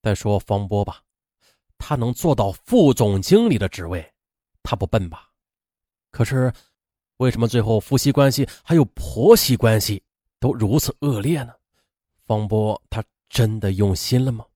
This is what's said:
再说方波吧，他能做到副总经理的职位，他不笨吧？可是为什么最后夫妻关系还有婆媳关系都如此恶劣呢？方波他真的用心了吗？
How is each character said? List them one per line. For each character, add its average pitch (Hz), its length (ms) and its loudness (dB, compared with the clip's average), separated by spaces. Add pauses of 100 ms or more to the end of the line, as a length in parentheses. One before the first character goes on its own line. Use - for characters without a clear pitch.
再 107 100 0
说 101 240 -2
方 101 300 -4
波 101 180 -2
吧， - 160 -14 (760)
他 - 160 -4
能 123 180 -2
做 160 220 0
到 98 160 -2
副 165 420 4
总 104 260 0
经 214 300 4
理 139 80 2
的 98 100 -2
职 87 200 -8
位， 85 260 -10 (480)
他 - 140 -4
不 95 100 -4
笨 95 240 -4
吧？ - 200 -20 (840)
可 - 120 -4
是 127 300 -2 (640)
为 127 140 0
什 113 100 -4
么 117 60 2
最 117 140 0
后 110 180 0
夫 135 180 -2
妻 139 140 2
关 139 200 4
系 131 160 -2 (160)
还 170 120 0
有 151 180 6
婆 160 420 4
媳 127 220 0
关 110 240 2
系 101 200 -6 (380)
都 127 140 -2
如 107 240 0
此 - 220 -2
恶 139 220 -2
劣 147 220 -2
呢？ 120 100 -16 (720)
方 107 220 -2
波 107 320 -2 (100)
他 113 140 -6 (260)
真 110 300 0
的 101 140 -2
用 98 220 2
心 127 280 0
了 131 80 -2
吗？ 110 140 -12 (100)